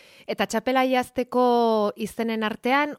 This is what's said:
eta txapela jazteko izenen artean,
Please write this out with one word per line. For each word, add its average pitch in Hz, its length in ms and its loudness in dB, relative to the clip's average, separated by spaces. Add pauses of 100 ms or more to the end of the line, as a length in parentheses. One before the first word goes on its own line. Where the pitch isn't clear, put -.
(260)
eta 208 220 -2
txapela 254 400 0
jazteko 240 1080 0
izenen 220 520 -4
artean, 277 520 -2